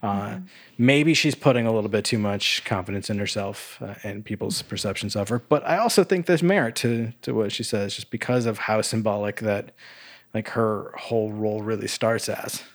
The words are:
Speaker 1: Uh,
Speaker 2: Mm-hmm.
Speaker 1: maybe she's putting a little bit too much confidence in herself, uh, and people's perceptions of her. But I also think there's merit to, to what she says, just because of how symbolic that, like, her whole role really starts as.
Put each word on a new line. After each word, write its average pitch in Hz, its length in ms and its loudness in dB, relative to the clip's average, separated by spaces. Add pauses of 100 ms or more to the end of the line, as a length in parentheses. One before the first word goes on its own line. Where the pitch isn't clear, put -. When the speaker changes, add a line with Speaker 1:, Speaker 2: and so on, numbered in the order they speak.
Speaker 1:
Uh, 101 260 -2
Speaker 2:
Mm-hmm. 92 140 -10 (340)
Speaker 1:
maybe 143 380 6
she's 147 180 2
putting 123 320 4
a 113 80 2
little 107 160 0
bit 104 160 2
too 117 140 0
much 101 460 0
confidence 98 440 -4
in 104 80 -2
herself, 101 640 -6
uh, 101 220 -10
and 101 220 -8
people's 104 380 -4
perceptions 101 520 -4
of 101 140 -2
her. 120 100 0
But 147 260 2
I 170 120 2
also 220 260 4
think 175 240 2
there's 170 160 4
merit 175 340 4
to, 117 360 0 (100)
to 127 100 -4
what 110 180 0
she - 120 -4
says, 101 320 -2
just - 160 -12
because 123 340 0
of 110 140 -2
how 110 220 2
symbolic 104 560 -2
that, 104 340 -2 (640)
like, 110 140 -4
her 110 480 0
whole 110 340 -2
role 107 320 -2
really 104 240 -2
starts 113 420 0
as. - 320 -6 (140)